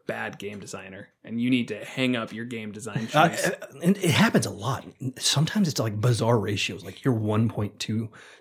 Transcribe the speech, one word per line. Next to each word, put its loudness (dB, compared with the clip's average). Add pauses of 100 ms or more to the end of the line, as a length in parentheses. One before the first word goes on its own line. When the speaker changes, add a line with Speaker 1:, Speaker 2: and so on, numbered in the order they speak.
Speaker 1:
bad -6
game -10
designer, -14 (160)
and -6
you 2
need 2
to -8
hang 0
up -6
your -8
game -8
design -6
Speaker 2:
Uh, 6
Speaker 1:
choice. 0 (320)
Speaker 2:
and 4
it 0
happens 6
a -2
lot. -4 (340)
Sometimes 2
it's, -4
like, -2
bizarre 4
ratios. -2
Like, -8
you're 4
one 2
point -4
two -4 (320)